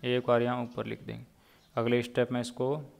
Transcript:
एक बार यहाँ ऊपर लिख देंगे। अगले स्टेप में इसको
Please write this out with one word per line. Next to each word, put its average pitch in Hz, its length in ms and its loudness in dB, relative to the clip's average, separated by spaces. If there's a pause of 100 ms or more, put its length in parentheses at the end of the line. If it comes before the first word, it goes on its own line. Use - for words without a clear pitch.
एक 123 220 0
बार 120 160 6
यहाँ 123 200 0
ऊपर 117 240 -8
लिख 110 160 -8
देंगे। 113 240 -10 (500)
अगले 120 260 4
स्टेप 120 300 0
में 123 80 0
इसको 135 600 -4